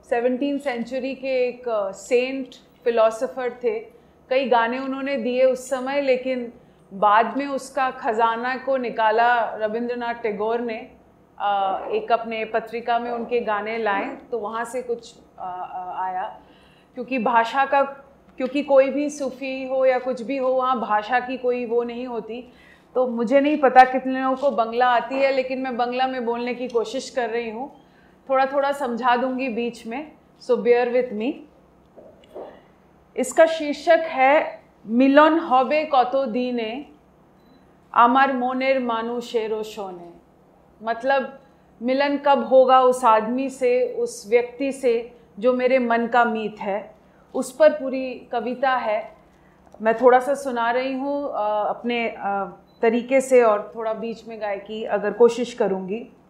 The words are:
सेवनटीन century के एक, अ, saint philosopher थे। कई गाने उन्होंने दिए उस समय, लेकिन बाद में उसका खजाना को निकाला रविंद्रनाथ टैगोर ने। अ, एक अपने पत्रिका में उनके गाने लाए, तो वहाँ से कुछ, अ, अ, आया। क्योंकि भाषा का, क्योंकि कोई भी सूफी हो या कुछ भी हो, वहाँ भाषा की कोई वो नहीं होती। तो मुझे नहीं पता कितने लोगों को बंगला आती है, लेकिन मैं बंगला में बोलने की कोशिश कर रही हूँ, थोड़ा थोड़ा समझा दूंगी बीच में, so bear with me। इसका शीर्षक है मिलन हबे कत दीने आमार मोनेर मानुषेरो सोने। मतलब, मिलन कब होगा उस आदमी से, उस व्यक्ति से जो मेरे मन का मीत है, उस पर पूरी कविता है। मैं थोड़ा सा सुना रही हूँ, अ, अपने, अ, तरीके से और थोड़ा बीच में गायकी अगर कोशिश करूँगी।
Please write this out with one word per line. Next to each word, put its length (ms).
सेवनटीन 480
century 580
के 320
एक, 220
अ, 220
saint 560
philosopher 680
थे। 160
कई 200
गाने 300
उन्होंने 380
दिए 280
उस 240
समय, 320
लेकिन 520
बाद 440
में 100
उसका 440
खजाना 640
को 220
निकाला 760
रविंद्रनाथ 580
टैगोर 460
ने। 320
अ, 420
एक 200
अपने 340
पत्रिका 540
में 120
उनके 280
गाने 380
लाए, 400
तो 80
वहाँ 260
से 160
कुछ, 340
अ, 340
अ, 280
आया। 380
क्योंकि 260
भाषा 460
का, 160
क्योंकि 260
कोई 260
भी 200
सूफी 580
हो 180
या 140
कुछ 220
भी 160
हो, 120
वहाँ 300
भाषा 400
की 180
कोई 280
वो 180
नहीं 240
होती। 460
तो 120
मुझे 340
नहीं 160
पता 260
कितने 380
लोगों 140
को 160
बंगला 360
आती 280
है, 160
लेकिन 280
मैं 180
बंगला 300
में 180
बोलने 280
की 140
कोशिश 420
कर 200
रही 200
हूँ, 260
थोड़ा 160
थोड़ा 260
समझा 440
दूंगी 340
बीच 380
में, 240
so 140
bear 300
with 260
me। 180
इसका 280
शीर्षक 540
है 640
मिलन 520
हबे 560
कत 200
दीने 680
आमार 400
मोनेर 460
मानुषेरो 840
सोने। 460
मतलब, 560
मिलन 360
कब 300
होगा 340
उस 240
आदमी 440
से, 440
उस 360
व्यक्ति 420
से 440
जो 140
मेरे 260
मन 280
का 180
मीत 340
है, 360
उस 180
पर 180
पूरी 440
कविता 400
है। 440
मैं 160
थोड़ा 220
सा 140
सुना 380
रही 220
हूँ, 400
अ, 360
अपने, 400
अ, 460
तरीके 400
से 200
और 340
थोड़ा 180
बीच 340
में 140
गायकी 420
अगर 280
कोशिश 420
करूँगी। 540